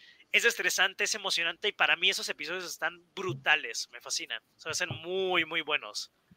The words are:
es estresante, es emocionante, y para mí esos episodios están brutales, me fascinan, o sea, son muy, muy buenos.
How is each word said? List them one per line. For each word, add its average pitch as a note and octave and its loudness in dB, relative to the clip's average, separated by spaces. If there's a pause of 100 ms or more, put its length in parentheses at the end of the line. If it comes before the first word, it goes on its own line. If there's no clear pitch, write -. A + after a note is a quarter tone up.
(340)
es G3+ 6
estresante, F#3+ 2
es F#3+ 0
emocionante, F3 -2
y G3 -2
para D3+ 4
mí F3+ 2
esos G3+ -2
episodios F3 -6
están E3+ -4 (140)
brutales, C#3+ 0
me A#2+ -16
fascinan, B2 -6 (140)
o - -20
sea, D#3+ -6
son F3 -2 (140)
muy, F3+ 2
muy E3 -2
buenos. C#3+ -4 (240)